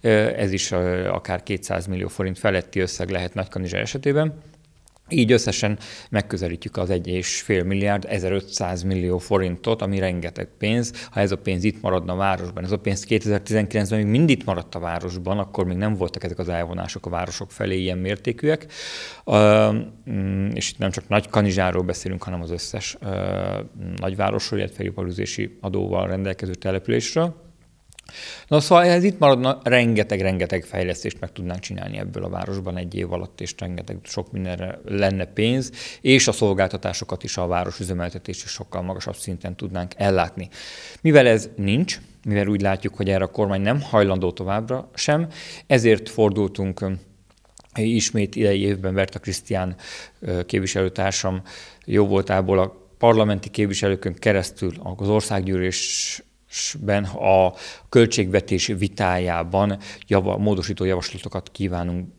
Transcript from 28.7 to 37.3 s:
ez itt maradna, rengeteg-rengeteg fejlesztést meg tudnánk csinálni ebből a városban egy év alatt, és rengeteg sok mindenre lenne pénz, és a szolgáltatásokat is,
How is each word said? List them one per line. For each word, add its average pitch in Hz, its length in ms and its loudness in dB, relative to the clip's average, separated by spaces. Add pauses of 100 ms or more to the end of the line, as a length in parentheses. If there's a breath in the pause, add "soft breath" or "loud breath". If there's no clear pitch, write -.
ez 175 200 6
itt 190 140 2
maradna, 135 440 4
rengeteg-rengeteg 101 1000 2
fejlesztést - 560 -4
meg - 120 -10
tudnánk 90 280 -8
csinálni 98 380 -10
ebből 95 260 -8
a 92 40 -6
városban 92 480 -6
egy 90 180 -8
év 90 180 -4
alatt, 90 280 -8
és 92 180 -10
rengeteg 90 440 -8
sok - 300 -10
mindenre 92 520 -8
lenne 98 400 0
pénz, 123 480 0 (280 loud breath)
és 131 280 6
a 117 40 2
szolgáltatásokat 95 880 0
is, - 140 -8